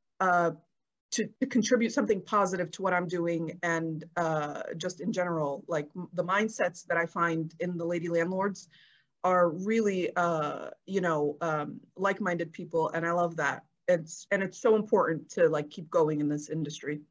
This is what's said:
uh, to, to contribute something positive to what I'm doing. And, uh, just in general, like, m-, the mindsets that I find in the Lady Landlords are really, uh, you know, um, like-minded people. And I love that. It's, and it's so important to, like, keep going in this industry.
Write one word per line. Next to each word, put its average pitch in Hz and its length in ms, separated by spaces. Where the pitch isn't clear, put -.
uh, 175 320
to, - 180
to 269 60
contribute 233 460
something 208 300
positive 180 480
to - 120
what 185 120
I'm 175 140
doing. 170 560
And, 165 400
uh, 156 460
just 180 240
in 196 120
general, 165 540
like, 147 300
m-, 180 160
the 175 120
mindsets 196 640
that 170 100
I 170 80
find 165 540
in 180 180
the 165 80
Lady 175 240
Landlords 185 600
are 180 260
really, 196 640
uh, 160 540
you 190 140
know, 156 400
um, 151 400
like-minded 180 560
people. 165 380
And 165 140
I 170 60
love 170 260
that. 139 280
It's, 165 420
and 196 140
it's - 180
so 220 140
important 185 540
to, 170 180
like, 147 220
keep 160 200
going 156 300
in 147 80
this 147 220
industry. 151 500